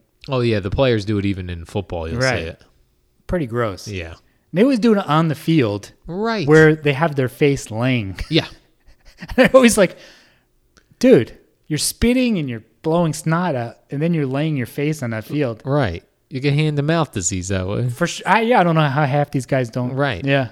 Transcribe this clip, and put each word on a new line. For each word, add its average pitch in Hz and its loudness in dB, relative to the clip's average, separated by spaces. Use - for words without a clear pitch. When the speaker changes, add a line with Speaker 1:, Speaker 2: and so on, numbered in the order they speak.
Speaker 1:
Oh, 131 -2
yeah, 117 2
the 95 -4
players 120 2
do 104 -2
it 98 0
even 92 -4
in 85 -10
football, 85 -8
you'll 117 -6
Speaker 2:
Right. 127 0
Speaker 1:
see 82 -8
it. - -16
Speaker 2:
Pretty 175 -2
gross. 110 -4
Speaker 1:
Yeah. 85 -10
Speaker 2:
They 180 4
always 262 2
do 233 4
it 202 2
on 165 0
the 151 -2
field 113 0
Speaker 1:
Right. 202 -4
Speaker 2:
where 156 8
they 147 0
have 151 -2
their 131 0
face 143 0
laying. 110 -4
<laughs> - -12
Speaker 1:
Yeah. 160 0
Speaker 2:
<laughs> - -20
They're 247 6
always 240 8
like, 185 2
"Dude, 190 4
you're 151 -4
spitting 240 0
and 143 -6
you're 113 -10
blowing 160 0
snot 165 -2
out, 120 -6
and 143 -6
then 170 0
you're 147 0
laying 143 -2
your 120 -4
face 151 -4
on 117 -4
that 110 -6
field." 135 -4
Speaker 1:
Right. 135 -2
You 135 -8
get 139 0
hand-to-mouth 151 0
disease 92 -4
that 92 -2
way. 117 -2
Speaker 2:
For 170 -2
su-, - -8
I, 202 2
yeah, 226 2
I 180 6
don't 170 2
know 160 4
how 147 0
half 143 0
these 131 -4
guys 131 -2
don't. 123 -4
Speaker 1:
Right. 135 -2
Speaker 2:
Yeah. 139 0